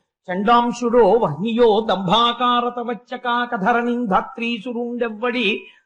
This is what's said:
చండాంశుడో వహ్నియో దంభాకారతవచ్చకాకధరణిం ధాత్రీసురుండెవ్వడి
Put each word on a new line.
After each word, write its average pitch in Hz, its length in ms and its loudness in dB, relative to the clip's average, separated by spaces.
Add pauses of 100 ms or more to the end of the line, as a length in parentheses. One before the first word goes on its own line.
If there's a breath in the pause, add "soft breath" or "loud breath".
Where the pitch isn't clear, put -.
(320)
చండాంశుడో 233 760 2
వహ్నియో 220 840 2
దంభాకారతవచ్చకాకధరణిం 240 2250 0
ధాత్రీసురుండెవ్వడి 233 1600 -4 (200 loud breath)